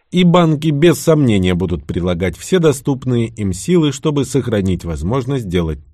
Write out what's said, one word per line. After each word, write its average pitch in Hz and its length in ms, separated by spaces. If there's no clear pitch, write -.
И 180 100
банки 165 440
без 151 320
сомнения 110 560
будут 90 320
прилагать 87 500
все - 220
доступные 127 680
им 104 220
силы, 151 400
чтобы 143 340
сохранить 104 600
возможность 113 640
делать 82 320